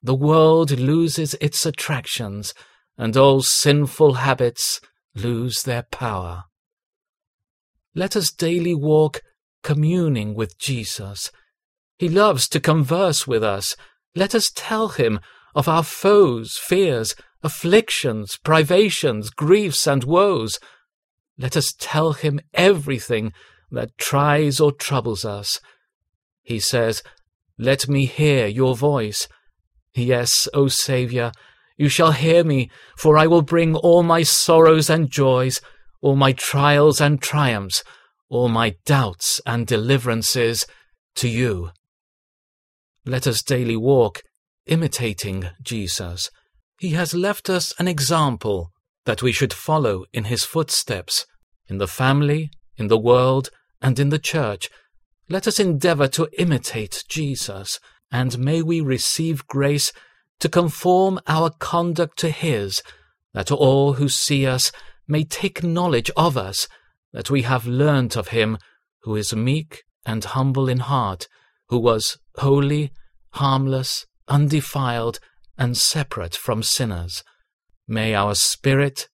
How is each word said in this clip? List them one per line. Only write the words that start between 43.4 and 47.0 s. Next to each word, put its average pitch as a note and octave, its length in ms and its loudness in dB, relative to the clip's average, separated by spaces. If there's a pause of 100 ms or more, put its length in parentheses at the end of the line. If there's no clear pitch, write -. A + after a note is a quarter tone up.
daily B2 360 -2
walk A#2 460 2 (440)
imitating G#2+ 840 -4 (140)
Jesus. F#2 680 -8 (480)
He F#3 120 -6
has E3 240 -2